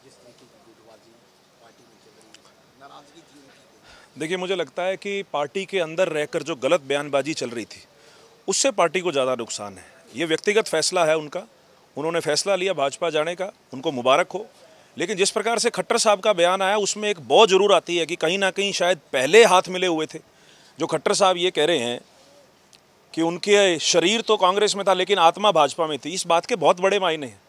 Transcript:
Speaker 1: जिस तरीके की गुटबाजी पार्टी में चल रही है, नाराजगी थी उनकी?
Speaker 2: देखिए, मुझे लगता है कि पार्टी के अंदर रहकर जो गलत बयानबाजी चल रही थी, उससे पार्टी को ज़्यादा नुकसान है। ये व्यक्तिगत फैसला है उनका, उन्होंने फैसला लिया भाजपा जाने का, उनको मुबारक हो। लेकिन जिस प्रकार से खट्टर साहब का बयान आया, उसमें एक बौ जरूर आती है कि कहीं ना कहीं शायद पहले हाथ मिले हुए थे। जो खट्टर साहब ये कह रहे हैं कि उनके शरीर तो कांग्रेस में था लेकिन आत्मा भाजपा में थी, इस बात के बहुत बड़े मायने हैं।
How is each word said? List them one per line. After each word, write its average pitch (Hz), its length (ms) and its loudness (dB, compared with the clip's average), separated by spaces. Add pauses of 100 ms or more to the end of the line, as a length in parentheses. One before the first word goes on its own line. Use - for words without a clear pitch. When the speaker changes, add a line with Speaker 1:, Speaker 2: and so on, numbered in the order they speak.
Speaker 1:
जिस 131 120 -20
तरीके 131 300 -20
की 117 200 -20
गुटबाजी 110 480 -20 (480)
पार्टी 117 220 -20
में 113 160 -20
चल 110 120 -20
रही 107 160 -20
है, - 240 -20 (300)
नाराजगी 143 400 -20
थी 143 160 -20
उनकी? - 840 -20
Speaker 2:
देखिए, 160 180 -4
मुझे 180 180 -4
लगता 175 280 -6
है 185 140 -4
कि 202 240 -6 (120)
पार्टी 151 320 -4
के 190 160 -4
अंदर 165 280 -2
रहकर 151 340 -4
जो 156 140 -6
गलत 143 260 2
बयानबाजी 143 520 -2
चल 127 160 -6
रही 117 160 -8
थी, - 160 -20 (640)
उससे 269 260 0
पार्टी 185 280 2
को 175 100 -2
ज़्यादा 131 260 0
नुकसान 107 400 -10
है। 87 80 -20 (300)
ये 151 120 -4
व्यक्तिगत 208 420 0
फैसला 170 360 0
है 156 120 2
उनका, 160 300 -10 (500)
उन्होंने 165 240 -2
फैसला 156 340 -2
लिया 185 200 -2
भाजपा 143 360 -4
जाने 156 240 -2
का, 185 160 -10 (220)
उनको 135 200 -4
मुबारक 131 380 2
हो। 196 140 -10 (520)
लेकिन 175 200 -4
जिस 185 140 0
प्रकार 226 280 -2
से 233 100 0
खट्टर 220 280 -4
साहब 208 220 2
का 214 140 0
बयान 180 280 2
आया, 196 160 0
उसमें 208 320 -4
एक 208 180 -6
बौ 170 200 8
जरूर 190 260 4
आती 175 240 0
है 165 80 -2
कि 170 100 -8
कहीं 170 220 -2
ना 196 140 0
कहीं 196 220 -4
शायद 175 260 -2 (140)
पहले 147 320 6
हाथ 185 240 4
मिले 185 180 -2
हुए 156 180 -2
थे। 156 140 -14 (600)
जो 160 80 -4
खट्टर 160 260 -2
साहब 185 240 2
ये 175 140 0
कह 151 140 2
रहे 160 140 2
हैं 120 200 -4 (1120)
कि 160 80 -2
उनके 180 600 2
शरीर 185 400 2
तो 214 160 0
कांग्रेस 190 380 2
में 202 120 -6
था 196 60 4
लेकिन 185 260 0
आत्मा 180 320 4
भाजपा 156 360 2
में 151 120 -6
थी, 147 100 -10
इस 175 180 -8
बात 170 180 0
के 247 120 -2
बहुत 175 240 2
बड़े 196 180 2
मायने 160 280 -4
हैं। 104 220 -20